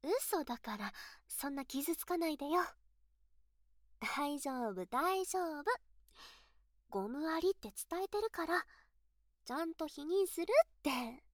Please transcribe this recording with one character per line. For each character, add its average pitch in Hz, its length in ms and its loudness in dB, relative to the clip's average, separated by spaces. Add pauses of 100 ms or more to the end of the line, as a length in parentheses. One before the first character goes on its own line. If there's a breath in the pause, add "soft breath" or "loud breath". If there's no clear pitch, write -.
嘘 392 420 0
だ 240 140 -4
か 214 200 -6
ら、 202 160 -4 (340 loud breath)
そ - 220 -4
ん 277 60 -4
な 269 100 -4
傷 285 300 -2
つ - 100 -10
か 359 120 0
な 330 100 2
い 302 100 0
で 285 120 -6
よ。 359 140 4 (1400)
大 294 400 -2
丈 254 300 -2
夫、 185 160 -2
大 359 400 2
丈 381 140 0 (220)
夫。 285 40 -6 (1200 loud breath)
ゴ 196 200 -2
ム 294 200 -2
あ 320 100 0
り 359 120 4
っ - 40 2
て - 180 -12 (160)
伝 359 140 -2
え 392 40 -4
て 415 140 0
る 440 80 0
か 339 160 -2
ら、 349 200 2 (800 soft breath)
ち - 80 -10
ゃ 311 140 0
ん 330 80 -4
と 311 140 -4
否 285 160 -10
認 370 240 2
す - 120 -6
る 339 60 0
っ 554 360 6
て。 247 420 -2 (100)